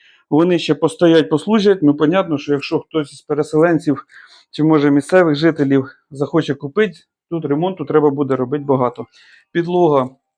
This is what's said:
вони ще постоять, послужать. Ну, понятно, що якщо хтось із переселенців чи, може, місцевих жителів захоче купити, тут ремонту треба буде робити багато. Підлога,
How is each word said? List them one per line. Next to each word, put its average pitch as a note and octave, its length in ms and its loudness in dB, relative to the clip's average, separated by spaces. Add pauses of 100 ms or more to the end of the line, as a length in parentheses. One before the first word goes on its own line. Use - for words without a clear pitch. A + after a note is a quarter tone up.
(300)
вони E3+ 280 2
ще D#3 160 0
постоять, D#3+ 560 2
послужать. G3 520 0
Ну, D3 120 4
понятно, D#3 440 0
що C#3+ 140 -4
якщо C#3+ 280 -4
хтось D3+ 320 -6
із - 100 -20
переселенців D#3 840 0 (440)
чи, D3 140 -4
може, D3+ 260 2
місцевих D#3 440 2
жителів C#3+ 560 0 (200)
захоче C#3+ 440 -4
купити, E3 440 -4 (320)
тут E3 140 -8
ремонту D#3+ 400 -4
треба D3 260 2
буде C3+ 260 -4
робити C3 280 -6
багато. C3 420 -2 (460)
Підлога, E3+ 560 0 (300)